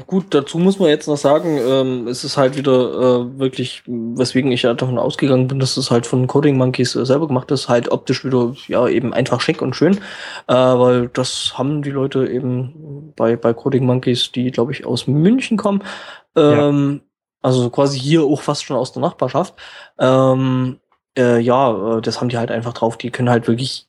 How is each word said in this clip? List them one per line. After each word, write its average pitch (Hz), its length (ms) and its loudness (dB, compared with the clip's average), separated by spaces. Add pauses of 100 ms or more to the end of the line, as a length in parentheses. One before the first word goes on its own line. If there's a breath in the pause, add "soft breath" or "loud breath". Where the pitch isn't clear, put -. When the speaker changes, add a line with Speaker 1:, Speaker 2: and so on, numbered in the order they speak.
Speaker 1:
gut, - 300 -2
dazu 143 240 0
muss 190 180 4
man 185 120 4
jetzt 147 180 0
noch 147 100 0
sagen, 151 420 2
ähm, 127 480 0
es 123 160 -6
ist 143 140 -6
halt 143 200 2
wieder, 135 140 0
äh, 123 680 2
wirklich, 131 480 -4
weswegen 123 640 -2
ich 120 120 -2
ja 120 100 2
davon 127 260 -2
ausgegangen 127 480 0
bin, 135 120 -2
dass 131 180 -2
es 127 120 -4
halt 120 160 2
von 127 220 0
Coding 139 300 2
Monkeys, 127 380 0
äh, 120 100 -2
selber 143 220 0
gemacht 127 240 -2
ist, 135 180 -4
halt 120 220 0
optisch - 340 -4
wieder, 127 300 0 (120)
ja, 120 200 0
eben - 260 0
einfach - 280 0
schick - 200 -2
und 127 140 -4
schön, 185 220 4 (500 loud breath)
äh, - 60 2
weil 123 560 4
das - 480 -6
haben 143 240 -2
die 139 100 -4
Leute 135 360 -2
eben 139 880 -6
bei, 117 200 0
bei 117 180 0
Coding 135 320 0
Monkeys, 127 460 0
die, 123 200 -4
glaub 123 180 -2
ich, - 160 -10
aus - 220 -6
München 196 500 2
kommen, 202 260 -2 (520 loud breath)
Speaker 2:
Ja. 147 340 4
Speaker 1:
ähm, 143 320 0 (400)
also 127 280 2
quasi 139 300 0
hier 151 240 2
auch 143 180 0
fast - 240 -4
schon 139 120 -6
aus 127 140 -4
der 123 100 -8
Nachbarschaft, 147 540 -4 (420 loud breath)
ähm, 131 840 2 (380)
äh, 120 220 4
ja, 117 580 2
äh, 110 40 -4
das - 200 -4
haben 123 80 -2
die 123 80 -4
halt 113 140 -4
einfach 113 200 -6
drauf. 117 240 -2
Die 123 140 -8
können 123 220 -2
halt 117 160 2
wirklich 120 420 -4